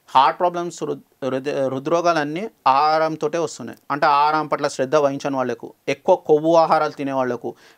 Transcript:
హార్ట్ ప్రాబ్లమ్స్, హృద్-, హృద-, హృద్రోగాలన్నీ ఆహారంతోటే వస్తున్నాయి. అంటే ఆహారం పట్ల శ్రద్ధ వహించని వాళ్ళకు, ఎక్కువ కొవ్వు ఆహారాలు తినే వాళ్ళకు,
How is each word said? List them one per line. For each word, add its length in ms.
హార్ట్ 240
ప్రాబ్లమ్స్, 440
హృద్-, 420
హృద-, 240
హృద్రోగాలన్నీ 1000
ఆహారంతోటే 680
వస్తున్నాయి. 420
అంటే 140
ఆహారం 420
పట్ల 200
శ్రద్ధ 280
వహించని 400
వాళ్ళకు, 380
ఎక్కువ 280
కొవ్వు 400
ఆహారాలు 360
తినే 200
వాళ్ళకు, 440